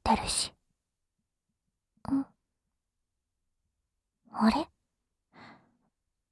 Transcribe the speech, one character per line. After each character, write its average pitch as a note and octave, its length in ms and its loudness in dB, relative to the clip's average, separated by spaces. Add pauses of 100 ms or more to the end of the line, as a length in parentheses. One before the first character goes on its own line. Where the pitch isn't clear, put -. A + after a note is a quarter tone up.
て - 120 4
る - 120 -4
し。 - 240 -4 (1600)
ん？ C4+ 140 -2 (2000)
あ A3 180 2
れ？ D4 180 0 (1600)